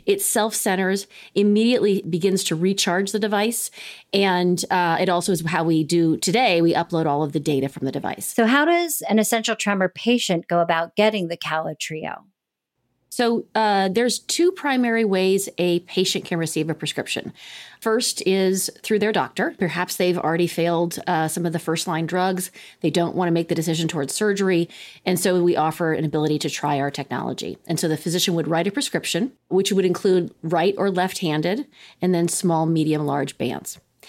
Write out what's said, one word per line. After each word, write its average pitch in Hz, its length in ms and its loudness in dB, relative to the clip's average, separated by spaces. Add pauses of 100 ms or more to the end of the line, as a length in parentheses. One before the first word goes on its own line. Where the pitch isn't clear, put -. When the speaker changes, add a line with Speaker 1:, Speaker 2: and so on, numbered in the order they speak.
Speaker 1:
it 196 160 2
self-centers, 196 840 0 (260)
immediately 208 680 4
begins 180 440 0
to 160 120 -2
recharge 190 560 0
the 214 60 -2
device. 214 520 -2 (420)
And, 180 560 2
uh, 175 300 2
it 180 80 0
also 180 240 0
is 165 140 -2
how 165 180 0
we 160 220 2
do 165 320 2
today. 185 440 2
We 165 120 4
upload 165 320 0
all 147 180 0
of 143 80 -4
the 151 80 -2
data 139 300 0
from - 160 -8
the 135 80 -4
device. - 400 -6
Speaker 2:
So 226 140 2
how 277 180 4
does 339 380 0
an 208 140 0
essential 220 380 0
tremor 196 320 0
patient 226 640 -2
go 170 100 2
about 170 380 0
getting 208 320 2
the 170 80 -6
Calitrio? 156 880 -6 (840)
Speaker 1:
So, 233 380 0 (100)
uh, 202 320 4
there's 226 320 0
two 349 320 2
primary 247 540 0
ways 190 420 2 (100)
a 175 240 2
patient - 440 -2
can 175 120 -4
receive 160 320 -2
a 160 40 -2
prescription. - 580 -6 (480)
First 226 480 0
is 190 420 2 (140)
through 214 160 0
their 214 140 0
doctor. 196 440 -2
Perhaps 175 380 -2
they've 180 220 2
already 170 300 0
failed, 170 600 -2
uh, 160 220 0
some 170 160 -4
of 165 80 -2
the 170 60 -2
first 160 280 -4
line 165 200 -2
drugs. 180 440 -2 (300)
They 165 80 0
don't 170 260 0
wanna 175 160 0
make 170 160 0
the 165 80 -2
decision 160 320 0
towards 143 260 -4
surgery. 190 540 2 (380)
And 185 120 2
so 180 240 2
we 175 140 4
offer 160 380 0
an 156 100 -2
ability 151 360 0
to 151 100 -4
try 147 280 -2
our 139 140 -2
technology. 123 680 -8 (100)
And 160 120 -2
so - 80 0
the 156 80 0
physician 170 400 -2
would 156 140 -2
write 170 180 0
a 196 40 -2
prescription, 175 600 -4 (160)
which 196 240 0
would 190 140 4
include 180 580 0
right 170 340 0
or 196 140 0
left-handed, 180 760 -2 (340)
and 180 120 4
then 170 140 4
small, 165 380 0
medium, 156 400 2
large 143 320 -2
bands. - 420 -6 (300)